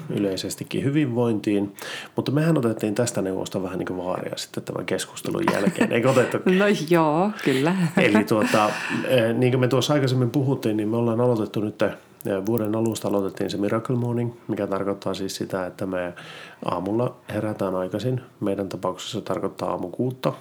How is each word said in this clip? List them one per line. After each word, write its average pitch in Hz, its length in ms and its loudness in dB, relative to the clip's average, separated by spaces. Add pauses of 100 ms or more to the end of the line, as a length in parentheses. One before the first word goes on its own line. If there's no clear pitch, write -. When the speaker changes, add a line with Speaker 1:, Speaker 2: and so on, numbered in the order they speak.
(100)
Speaker 1:
yleisestikin 98 760 -2
hyvinvointiin. 117 880 2 (420)
Mutta - 160 0
mehän 156 260 4
otettiin 110 360 0
tästä 120 280 0
neuvosta 95 400 -4
vähän 92 160 -6
niin 87 80 -4
kuin 90 200 -4
vaaria - 300 -4
sitten - 280 -8
tämän - 220 -6
keskustelun 92 680 -4
jälkeen, 98 400 0
eikö 120 180 4
otettu? 123 280 4 (120)
Speaker 2:
<laughs> 185 80 4
No 202 60 4 (260)
joo, 170 400 4 (140)
kyllä. 143 300 2 (220)
Speaker 1:
Eli 107 280 6
tuota, 107 460 4 (380)
eh, 117 260 4
niin 123 180 4
kuin 131 80 2
me 123 80 4
tuossa 127 260 2
aikaisemmin 127 360 2
puhuttiin, 127 460 2
niin 107 120 0
me 110 80 0
ollaan 117 240 2
aloitettu 117 400 2
nyt, 104 220 -2
eh, 98 80 4 (560)
vuoden 107 280 0
alusta 110 340 -2
aloitettiin 98 420 -2
se - 60 -4
Miracle 104 400 0
Morning, 120 360 -2 (160)
mikä 101 180 -2
tarkoittaa 98 480 -4
siis 95 220 -6
sitä, 95 300 -4
että 90 200 -6
me 90 260 -4 (520)
aamulla 101 520 -2 (120)
herätään 107 460 -2
aikaisin. 101 460 -2 (200)
Meidän 98 280 -2
tapauksessa 92 520 -6
tarkoittaa 92 500 -4
aamu 90 180 -4
kuutta, 127 520 -2